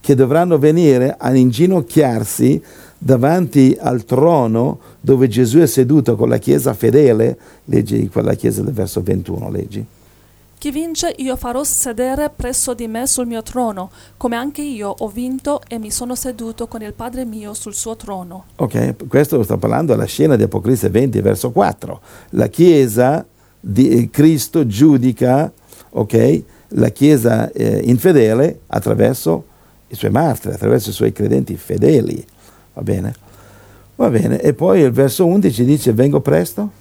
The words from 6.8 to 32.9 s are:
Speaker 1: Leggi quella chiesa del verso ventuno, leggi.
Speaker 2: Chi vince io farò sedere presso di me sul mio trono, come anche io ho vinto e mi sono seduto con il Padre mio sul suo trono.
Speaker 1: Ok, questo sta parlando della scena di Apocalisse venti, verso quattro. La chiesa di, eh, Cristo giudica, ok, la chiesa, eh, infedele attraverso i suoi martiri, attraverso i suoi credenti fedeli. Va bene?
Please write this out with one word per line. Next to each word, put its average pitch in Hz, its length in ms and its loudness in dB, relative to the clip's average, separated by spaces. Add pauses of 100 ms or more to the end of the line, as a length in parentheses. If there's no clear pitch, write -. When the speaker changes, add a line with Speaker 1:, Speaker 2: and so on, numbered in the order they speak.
Speaker 1:
Leggi 107 440 -2
quella 107 240 -2
chiesa 104 280 -2
del 101 120 -4
verso 98 280 -6
ventuno, 92 480 -6
leggi. 98 360 -8 (720)
Speaker 2:
Chi 285 140 -8
vince 320 460 -6
io 262 180 -6
farò 247 300 -6
sedere 262 680 -4
presso 254 400 -6
di 226 140 -10
me 226 180 -8
sul 254 220 -4
mio 226 160 -8
trono, 208 460 -6 (260)
come 233 220 -6
anche 285 240 -8
io 233 260 -8 (100)
ho 226 120 -8
vinto 254 580 -6
e 233 100 -10
mi 214 140 -10
sono 247 240 -8
seduto 226 520 -10
con 226 140 -12
il 208 120 -14
Padre 247 320 -10
mio 214 280 -12
sul 214 200 -12
suo 226 240 -10
trono. 185 480 -14 (100)
Speaker 1:
Ok, 123 540 -4
questo 139 340 2
sta 98 140 -2
parlando 117 360 0
della 107 120 0
scena 147 320 0
di 104 60 2
Apocalisse 101 460 -2
venti, 107 300 0
verso 104 320 -2
quattro. - 480 -2 (300)
La 117 180 0
chiesa 139 760 2 (340)
di, 113 300 2
eh, 120 200 2
Cristo 151 560 2
giudica, 127 840 2 (380)
ok, 117 520 2 (280)
la 117 200 0
chiesa, 117 640 2
eh, 107 320 -2
infedele 123 840 2
attraverso 110 760 0 (440)
i 117 60 -16
suoi - 160 -2
martiri, 117 420 0
attraverso 107 380 -2
i - 20 -8
suoi 110 180 -2
credenti 104 460 -2
fedeli. 110 680 0 (500)
Va 98 60 -12
bene? 98 320 -4 (840)